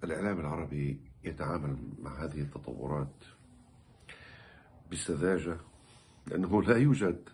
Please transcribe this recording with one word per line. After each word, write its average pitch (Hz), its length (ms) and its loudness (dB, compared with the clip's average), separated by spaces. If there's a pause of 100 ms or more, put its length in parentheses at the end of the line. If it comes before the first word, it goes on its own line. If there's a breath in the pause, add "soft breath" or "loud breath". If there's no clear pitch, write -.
الإعلام 92 360 -2
العربي 73 720 -4 (120)
يتعامل 76 540 -4 (220)
مع 69 240 -8
هذه 76 180 -6
التطورات 69 840 -4 (1700 loud breath)
بسذاجة، 82 680 0 (680 loud breath)
لأنه 92 360 4
لا 113 140 6
يوجد 117 560 4